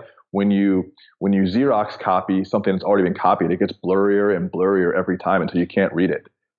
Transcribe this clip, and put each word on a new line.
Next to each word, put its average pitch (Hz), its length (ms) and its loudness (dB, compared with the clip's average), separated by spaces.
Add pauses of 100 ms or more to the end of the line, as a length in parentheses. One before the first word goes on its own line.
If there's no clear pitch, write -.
(320)
when 101 200 0
you, 98 320 2 (340)
when 98 140 0
you 95 100 2
Xerox 107 560 0
copy 95 460 0
something 98 280 -2
that's 92 120 -2
already 101 180 2
been 92 160 0
copied, 90 320 2
it 90 80 -2
gets 98 140 -2
blurrier 101 640 0
and 87 120 -4
blurrier 90 480 0
every 90 220 -2
time 90 240 0
until 90 160 -4
you 87 80 0
can't - 260 0
read 87 180 0
it. - 180 -8 (300)